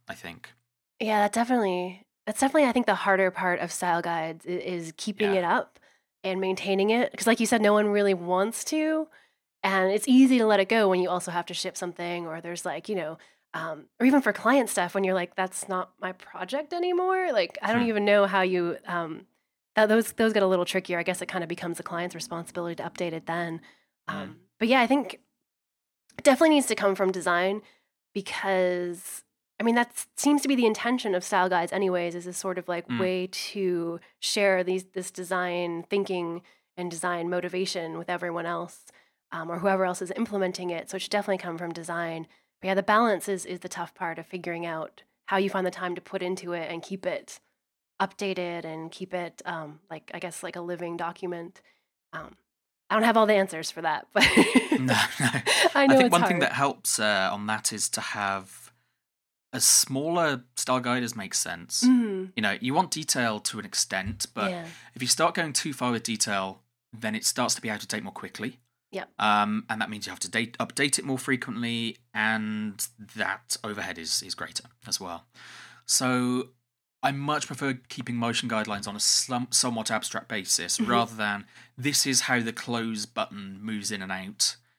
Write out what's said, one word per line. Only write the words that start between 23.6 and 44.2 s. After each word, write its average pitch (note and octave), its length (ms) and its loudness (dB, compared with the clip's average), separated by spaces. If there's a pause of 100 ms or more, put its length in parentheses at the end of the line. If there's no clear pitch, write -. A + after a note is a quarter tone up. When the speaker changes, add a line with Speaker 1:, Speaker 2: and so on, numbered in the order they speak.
Speaker 1:
Hmm. - 80 -8
Speaker 2:
Um, - 240 -10 (200)
but - 80 4
yeah, B3+ 140 6
I A3+ 60 4
think C4 340 0 (960)
it - 80 -8
definitely D4+ 300 8
needs C4+ 120 4
to A3 80 0
come G3 200 2
from F#3+ 160 2
design F#3 500 0 (640)
because, F3+ 1000 -2 (360)
I G#3 40 -4
mean, A#3 120 4
that A#3+ 140 4
s-, - 180 -12 (100)
seems C#4+ 240 4
to C#4 60 -2
be C#4 80 2
the B3 100 4
intention A3 500 0
of F3+ 80 -2
style F#3 260 2
guides F3 220 0
anyways, F3+ 440 0
is F3 100 -10
this F3+ 120 -10
sort F#3 200 -4
of, F3 100 -8
like, F3 200 -4
Speaker 1:
Mm. A#3+ 120 -4
Speaker 2:
way F#3 280 0
to F3 720 -4 (200)
share F#3+ 440 2
these, F#3 300 -2
this F#3 180 -8
design F3 720 -2
thinking F3+ 580 -2 (360)
and F3 140 -6
design E3+ 380 -4
motivation F3+ 680 -4
with F3 120 -8
everyone E3+ 360 -4
else, E3+ 400 -8 (460)
um, E3 180 -8
or E3+ 100 -6
whoever F#3+ 260 4
else F3+ 160 -2
is F3+ 140 -6
implementing F#3+ 540 -2
it. E3 200 -6
So F#3+ 80 -8
it F3+ 40 -8
should - 100 -10
definitely G3+ 280 0
come F3 180 -8
from E3+ 140 -8
design. E3 560 -6 (340)
But F#3 60 -6
yeah, F#3+ 60 2
the F#3+ 100 4
balance G#3 460 4
is, F#3 160 -4
is F3+ 160 -8
the F3+ 80 -10
tough - 260 -10
part E3 240 -6
of E3 60 -12